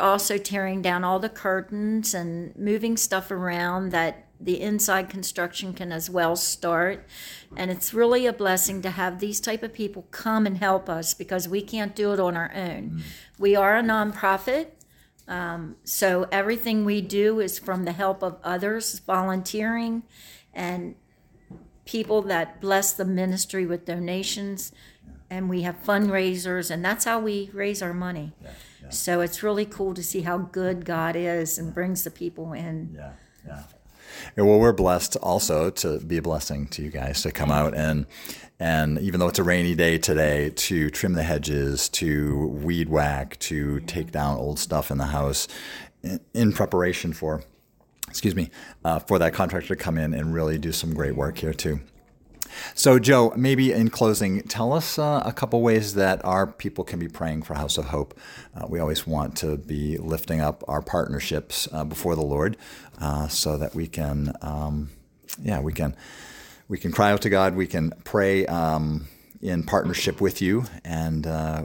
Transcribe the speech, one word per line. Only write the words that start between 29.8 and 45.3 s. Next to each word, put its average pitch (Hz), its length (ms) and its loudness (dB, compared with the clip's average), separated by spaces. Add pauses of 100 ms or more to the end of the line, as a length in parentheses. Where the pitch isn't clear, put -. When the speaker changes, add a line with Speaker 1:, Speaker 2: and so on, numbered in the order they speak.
Speaker 1:
to 175 80 -10
see 185 200 -4
how 175 160 0
good 185 460 -2
God 165 300 -2
is 170 420 -2
and 165 160 -6
brings 185 300 -2
the 170 80 -6
people 165 420 -10
in. 160 440 -8
Speaker 2:
Yeah, 71 160 -14 (340)
yeah. 71 160 -14 (720)
Yeah, 107 80 6
well, 104 140 12
we're 117 140 10
blessed 92 440 2
also 87 540 2
to 80 300 -2
be 80 160 -2
a 80 60 0
blessing 73 460 -2
to - 140 -8
you 73 80 -6
guys 71 320 -4
to - 80 -2
come 73 200 0
out 73 240 4
and, 76 320 0 (520)
and 78 400 2
even 90 220 0
though 87 80 4
it's 82 100 0
a 95 60 4
rainy 87 300 4
day 82 240 6
today, 76 520 4
to 78 400 0
trim 92 240 0
the 82 80 2
hedges, 71 680 0
to 73 580 0
weed 76 420 -2
whack, 73 480 0
to 71 420 -2
take - 300 -6
down 71 260 0
old 71 220 -4
stuff 76 320 -2
in 71 80 0
the 69 80 0
house 71 400 0 (560)